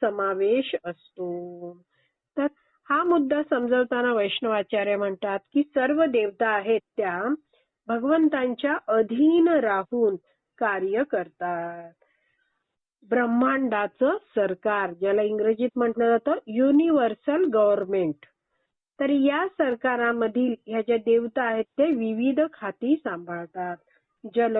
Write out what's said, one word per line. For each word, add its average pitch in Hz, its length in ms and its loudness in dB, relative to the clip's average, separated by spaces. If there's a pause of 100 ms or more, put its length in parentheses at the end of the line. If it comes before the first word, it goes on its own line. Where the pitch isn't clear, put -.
समावेश 202 840 0
असतो. 175 440 -10 (1080)
तर 285 100 -2 (420)
हा 294 160 2
मुद्दा 302 460 2
समजवताना 247 600 0
वैष्णवाचार्य 208 840 -2
म्हणतात 196 420 -4 (160)
की 285 80 2
सर्व 294 420 0
देवता 226 440 0
आहेत 208 320 0 (160)
त्या 202 380 -2 (520)
भगवंतांच्या 277 880 0 (120)
अधीन 262 600 4
राहून 220 680 0 (420)
कार्य 202 520 -2
करतात. 170 800 -6 (1200)
ब्रह्मांडाचं 247 1040 0
सरकार, 196 760 -4
ज्याला 196 300 0
इंग्रजीत 214 540 0
म्हटलं 233 320 0
जातं 233 260 2 (120)
युनिव्हर्सल 285 960 2
गव्हर्नमेंट, 202 840 0 (760)
तर 277 100 0
या 285 360 2
सरकारामधील 240 1080 0 (120)
ह्या 220 140 -4
ज्या 233 160 0
देवता 233 460 0
आहेत 226 220 -2
ते 285 220 0
विविध 247 540 0 (120)
खाती 233 440 -2
सांभाळतात, 175 800 -8 (600)
जल 226 240 2